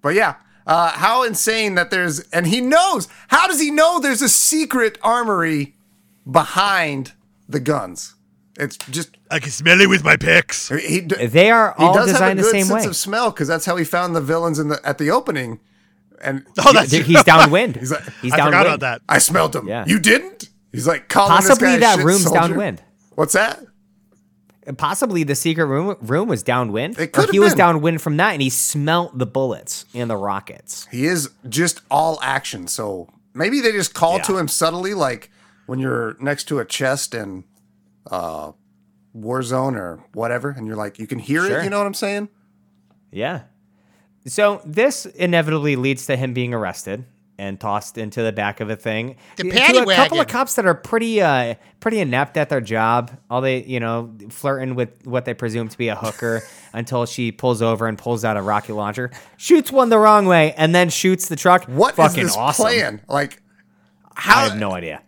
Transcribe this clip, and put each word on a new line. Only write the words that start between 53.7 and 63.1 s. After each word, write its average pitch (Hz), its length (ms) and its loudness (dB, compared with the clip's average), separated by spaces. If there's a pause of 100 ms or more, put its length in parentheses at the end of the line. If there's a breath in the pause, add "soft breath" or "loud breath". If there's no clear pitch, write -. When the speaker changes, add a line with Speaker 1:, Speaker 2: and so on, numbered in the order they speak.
Speaker 3:
know, 117 340 -6 (140)
flirting 131 460 -6
with 123 160 -4 (160)
what 123 180 -4
they 127 100 -6
presume 113 360 -6
to - 80 -20
be 117 100 -4
a 104 80 -4
hooker 113 460 -6 (160 loud breath)
Speaker 1:
<laughs> - 160 -20
Speaker 3:
until 117 320 -4
she 117 260 -6
pulls 120 300 -2
over 113 260 -2
and 107 100 -6
pulls 117 260 -6
out 110 120 -2
a 101 60 -4
rocket 104 320 -4
launcher, 107 360 -6 (280 loud breath)
shoots - 340 2
one 262 160 4
the 226 100 6
wrong 214 280 6
way, 160 300 4
and 160 180 2
then 180 160 4
shoots 185 380 0
the 165 80 -6
truck. 180 280 4
Speaker 1:
What 139 280 0
is - 40 -8
Speaker 3:
Fucking 175 280 4
Speaker 1:
this 170 120 -2
Speaker 3:
awesome. 135 300 0
Speaker 1:
plan? 170 420 -2
Like, 143 340 -6 (720)